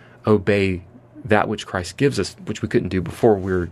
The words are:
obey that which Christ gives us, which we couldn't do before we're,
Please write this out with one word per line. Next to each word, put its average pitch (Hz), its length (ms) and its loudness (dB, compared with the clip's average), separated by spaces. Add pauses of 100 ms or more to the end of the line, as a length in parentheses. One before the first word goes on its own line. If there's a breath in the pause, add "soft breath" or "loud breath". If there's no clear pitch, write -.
(260 loud breath)
obey 98 560 2 (440)
that 104 240 2
which 107 160 -6
Christ - 320 -8
gives 135 220 0
us, - 160 -4 (100)
which - 160 -8
we 101 80 -4
couldn't 98 200 0
do 92 120 0
before 104 340 2
we're, 90 360 -2